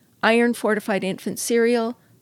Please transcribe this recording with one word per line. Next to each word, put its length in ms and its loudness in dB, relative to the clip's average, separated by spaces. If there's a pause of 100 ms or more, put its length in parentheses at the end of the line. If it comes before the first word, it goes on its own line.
(240)
Iron 320 4
fortified 480 -2
infant 340 -6
cereal, 600 0 (240)